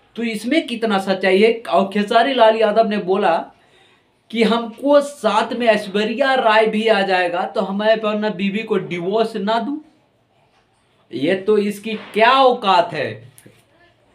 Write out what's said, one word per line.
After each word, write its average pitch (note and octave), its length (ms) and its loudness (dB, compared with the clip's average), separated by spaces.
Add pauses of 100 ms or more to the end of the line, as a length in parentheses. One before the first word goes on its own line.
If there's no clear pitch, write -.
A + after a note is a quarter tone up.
(160)
तो A3+ 60 -8
इसमें A#3 440 -2
कितना A3 320 -2
सच्चाई F#3+ 440 0
है? A#3 280 2
और F#3+ 220 2
खेसारी A#3 420 2
लाल A3+ 220 6
यादव G#3+ 320 2
ने G#3 100 -2
बोला F#3 460 0 (880)
कि A3+ 120 0
हमको A#3 580 0
साथ A3 520 -2
में A#3+ 140 -4
ऐश्वर्या G#3+ 680 0
राय A3 320 4
भी G#3+ 220 -2
आ G3+ 140 2
जाएगा F3+ 400 0
तो G3+ 300 -4
मैं G#3+ 240 2
अपना G#3+ 340 -2
बीवी G3 280 -4
को A3 180 -2
divorce F#3 600 -4
ना G#3+ 220 -2
दूं। C#4 200 -6 (1400)
ये D3 200 -2
तो G#3 240 0
इसकी G#3 360 -4
क्या A3 380 0
औकात B3 600 2
है? B2+ 400 -10 (840)